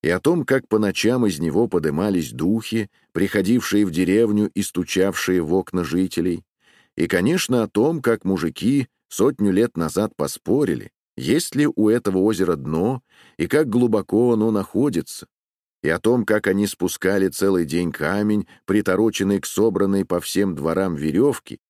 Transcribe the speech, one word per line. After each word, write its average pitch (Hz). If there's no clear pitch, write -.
И 80
о 92
том, 165
как 135
по 110
ночам 107
из 87
него 85
подымались 80
духи, 104
приходившие 101
в 90
деревню 104
и -
стучавшие 92
в 80
окна 92
жителей, 90
и, 85
конечно, 117
о 101
том, 143
как 113
мужики 95
сотню 104
лет 104
назад 87
поспорили, 85
есть 104
ли 147
у 107
этого 107
озера 92
дно 80
и 85
как 143
глубоко 117
оно 110
находится, 101
и 71
о 82
том, 113
как 107
они 101
спускали 95
целый 95
день 82
камень, 104
притороченный 98
к -
собранной 98
по 87
всем 95
дворам 82
веревке 85